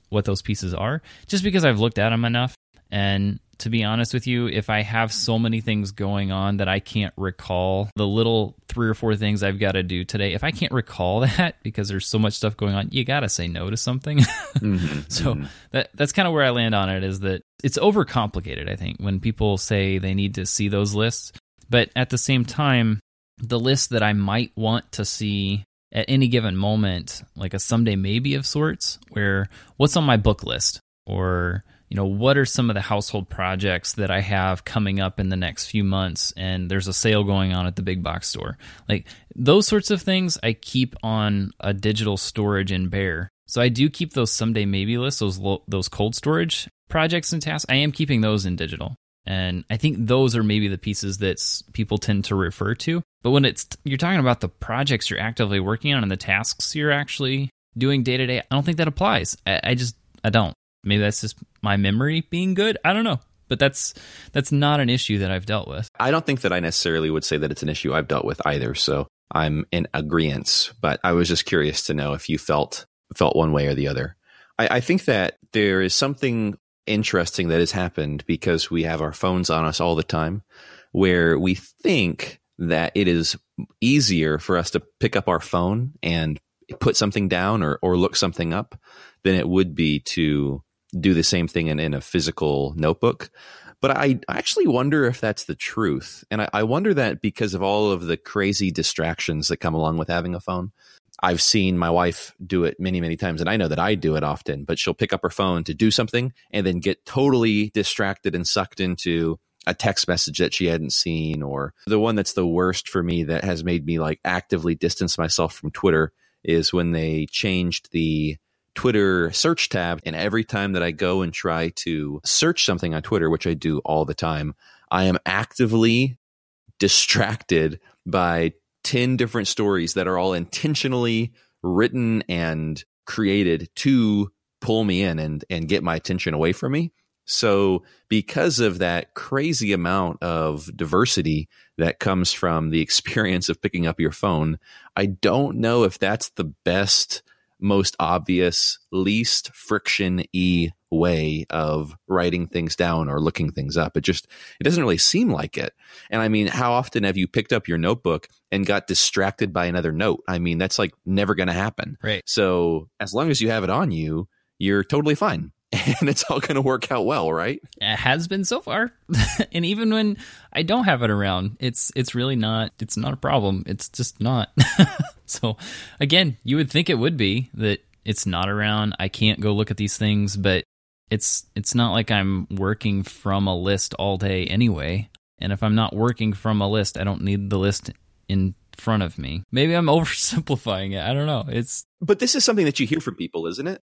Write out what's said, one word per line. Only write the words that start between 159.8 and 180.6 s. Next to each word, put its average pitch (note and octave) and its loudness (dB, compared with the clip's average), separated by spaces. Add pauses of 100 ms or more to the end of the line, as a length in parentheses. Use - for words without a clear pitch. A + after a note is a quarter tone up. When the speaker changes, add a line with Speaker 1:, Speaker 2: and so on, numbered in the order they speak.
Speaker 2:
note? F2 0
I F2+ 0
mean, E2+ 0
that's, F#2 0
like, F#2+ -2 (100)
never G2 2
gonna F2+ 0
happen. G#2 -6
Speaker 1:
Right. G#2+ -4
Speaker 2:
So F2 0 (120)
as F#2+ -8
long D3 0
as B2+ 0
you A2+ 2
have A2 0
it F2+ 0
on C#3+ 2
you, D#2+ -4 (320)
you're G2 2
totally D3+ 2
fine. A2+ -2 (220)
<laughs> - - (280)
And C#3+ 2
it's C3+ 0
all C3 0
gonna C3+ -2
work C3 0
out A2+ 0
well, G2 0
right? F#2 -2 (200)
Speaker 1:
It G#2 0
has D#3+ 0
been G3 -2
so B3 -2
far. A#3 -2 (160)
<laughs> - -4 (400)
And E3+ 0
even G#3+ 0
when G#3+ 0 (360)
I D#3+ -2
don't A3 2
have C#3 4
it A2 4
around, G2+ 0
it's, - -2
it's B2+ -2
really B2+ 0
not, A2 0
it's A2+ -6
not B2+ -2
a C3+ -6
problem. G#2 0
It's - -6
just - -8
not. A#2+ 0 (280)
<laughs> G3 10 (420)
So - -4 (420)
again, D3 2
you B2+ 0
would D#3 0
think D#3+ 2
it E3+ 4
would C#3 2
be A2+ 2
that G#2 0 (240)
it's G#2 -2
not F#2 0
around. G#2+ 0
I F#2+ -2
can't G#2+ 2
go G#2 0
look G#2 -2
at G2 -4
these G2+ -2
things, G#2 0
but F#2+ 2 (480)